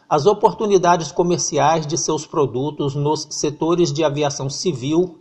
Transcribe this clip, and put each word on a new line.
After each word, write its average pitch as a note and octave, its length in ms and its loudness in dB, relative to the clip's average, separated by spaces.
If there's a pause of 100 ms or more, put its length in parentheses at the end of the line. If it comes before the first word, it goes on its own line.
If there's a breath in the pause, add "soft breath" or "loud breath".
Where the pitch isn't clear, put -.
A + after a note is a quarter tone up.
as D3+ 160 0
oportunidades G3 880 2
comerciais D#3+ 720 0
de D#3+ 120 -4
seus D#3 280 -4
produtos C#3+ 680 -2
nos D3 360 -2
setores D#3+ 640 0
de D#3 100 -2
aviação C#3+ 460 -2
civil D#3 720 -2